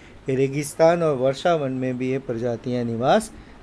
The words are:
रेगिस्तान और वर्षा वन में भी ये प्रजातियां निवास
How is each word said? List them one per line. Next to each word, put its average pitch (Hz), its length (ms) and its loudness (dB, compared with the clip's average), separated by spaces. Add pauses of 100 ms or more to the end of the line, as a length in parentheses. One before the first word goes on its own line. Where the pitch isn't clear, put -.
(280)
रेगिस्तान 143 760 2
और 156 140 2
वर्षा 135 380 2
वन 139 180 -2
में 127 260 -4
भी 127 120 -2
ये 131 80 -2
प्रजातियां 120 640 -4
निवास 131 460 0 (320)